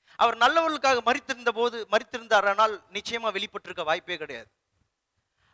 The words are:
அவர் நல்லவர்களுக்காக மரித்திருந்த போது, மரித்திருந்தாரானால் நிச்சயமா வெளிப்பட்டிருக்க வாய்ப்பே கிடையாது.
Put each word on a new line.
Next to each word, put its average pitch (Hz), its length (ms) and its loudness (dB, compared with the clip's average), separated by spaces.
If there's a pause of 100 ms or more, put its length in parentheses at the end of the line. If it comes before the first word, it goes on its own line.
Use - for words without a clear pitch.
(160)
அவர் 226 220 2
நல்லவர்களுக்காக 269 760 2
மரித்திருந்த 247 360 -4
போது, 226 420 -2
மரித்திருந்தாரானால் 214 1000 2
நிச்சயமா 226 400 -6
வெளிப்பட்டிருக்க 185 520 -8
வாய்ப்பே 170 340 -4
கிடையாது. 139 320 -12 (1040)